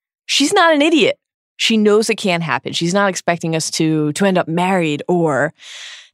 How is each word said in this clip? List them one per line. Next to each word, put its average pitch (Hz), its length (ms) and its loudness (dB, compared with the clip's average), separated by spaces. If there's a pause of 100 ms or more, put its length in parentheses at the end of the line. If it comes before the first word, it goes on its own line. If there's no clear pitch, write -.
(280)
"She's 294 260 -2
not 339 220 4
an 285 80 2
idiot. 302 340 2 (400)
She 220 200 0
knows 208 340 2
it 208 60 -2
can't 170 260 -2
happen. 131 300 -4
She's 170 200 -2
not 202 160 2
expecting 170 460 -2
us - 160 -4
to, 156 420 0
to 196 120 0
end 190 120 2
up 165 100 0
married 170 600 -2
or." 151 440 0 (640)